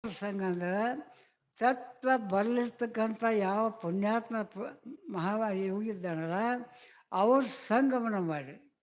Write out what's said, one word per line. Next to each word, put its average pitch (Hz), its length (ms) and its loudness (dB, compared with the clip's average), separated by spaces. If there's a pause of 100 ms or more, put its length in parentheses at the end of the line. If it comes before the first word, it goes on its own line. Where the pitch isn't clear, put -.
ಸಂಘ 196 340 -4
ಅಂದ್ರೆ 190 680 -2 (500)
ತತ್ವ 254 580 0
ಬರಲಿರ್ತಕ್ಕಂಥ 226 1080 0
ಯಾವ 214 460 2
ಪುಣ್ಯಾತ್ಮ 214 720 -2
ಪ-, 226 380 -10 (280)
ಮಹಾ 208 400 -2
ಯೋಗಿ 190 400 -2
ಇದ್ದಾನಲ್ಲ, 170 460 -4 (760)
ಅವ್ರ 240 320 6
ಸಂಗಮನ 233 720 2
ಮಾಡಿ. 151 540 -4 (100)